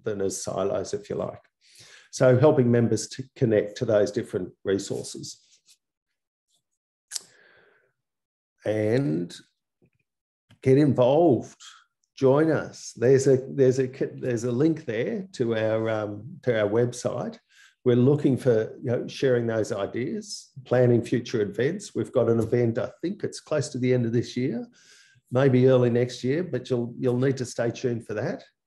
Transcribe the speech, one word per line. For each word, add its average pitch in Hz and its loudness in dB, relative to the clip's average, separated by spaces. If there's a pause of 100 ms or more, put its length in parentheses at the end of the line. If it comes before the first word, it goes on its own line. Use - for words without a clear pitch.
than 104 -6
as 95 -4
silos, 95 -4
if - -10
you - -6
like. - -8 (720)
So 127 4
helping 135 4
members 117 2
to - -12 (100)
connect 110 0
to 120 -6
those 104 2
different 101 -6 (140)
resources. - -6 (3250)
And 131 -2 (1300)
get 131 6
involved, 139 2 (560)
join 143 4
us. 101 -6
There's 131 4
a, 131 6 (120)
there's 131 2
a, 131 0
there's 127 -6
a 123 -2
link 151 0
there 185 -4
to 117 -2
our, 110 0
um, 104 -4 (180)
to 117 0
our 104 2
website. 120 -2 (460)
We're 123 4
looking 139 4
for, - 0
you 123 -4
know, 151 -4
sharing 123 0
those 110 -2
ideas, 113 -8 (140)
planning 120 4
future 117 -2
events. 131 -4
We've - -6
got 117 2
an 117 2
event, 117 0
I 107 -4 (100)
think 190 -8
it's - -8
close 151 -4
to 131 -8
the 127 0
end 120 0
of 113 -2
this 117 -2
year, 208 -4 (640)
maybe 127 4
early 123 6
next 120 -2
year, 143 -2
but - -8
you'll, 120 -4
you'll 123 0
need 131 0
to 127 -6
stay 120 -4
tuned 120 -4
for 107 -10
that. 151 -6 (240)